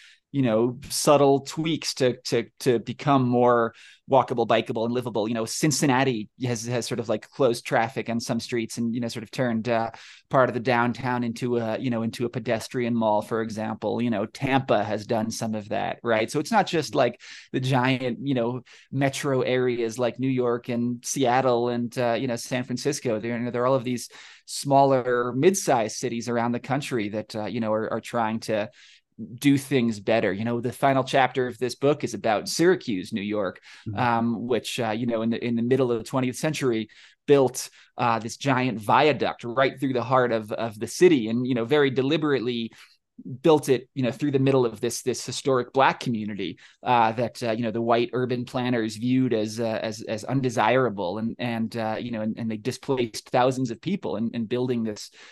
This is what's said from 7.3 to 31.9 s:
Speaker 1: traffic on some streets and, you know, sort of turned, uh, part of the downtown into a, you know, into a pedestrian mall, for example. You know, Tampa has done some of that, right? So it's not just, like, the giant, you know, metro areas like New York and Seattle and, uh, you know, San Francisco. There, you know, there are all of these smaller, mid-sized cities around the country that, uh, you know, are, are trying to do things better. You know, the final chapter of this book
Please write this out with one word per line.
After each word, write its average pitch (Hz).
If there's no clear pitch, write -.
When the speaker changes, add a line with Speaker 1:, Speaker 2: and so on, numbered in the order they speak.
Speaker 1:
traffic 117
on 117
some 117
streets 113
and, 117
you 127
know, 120
sort 110
of 110
turned, 117
uh, 113
part 127
of 113
the 123
downtown 120
into 120
a, 110
you 127
know, 113
into 113
a 120
pedestrian 120
mall, 107
for 113
example. 110
You 120
know, 107
Tampa 123
has 107
done 113
some 110
of 107
that, 101
right? 110
So 147
it's 156
not 208
just, 156
like, 123
the 135
giant, 131
you 139
know, 120
metro 135
areas 120
like 117
New 131
York 123
and 120
Seattle 123
and, 120
uh, 120
you 135
know, 117
San 127
Francisco. 127
There, 117
you 117
know, 123
there 120
are 123
all 135
of 120
these 123
smaller, 131
mid-sized 131
cities 117
around 120
the 120
country 131
that, 107
uh, 107
you 104
know, 110
are, 110
are 110
trying 113
to 110
do 139
things 117
better. 110
You 101
know, 120
the 120
final 135
chapter 131
of 120
this 120
book 147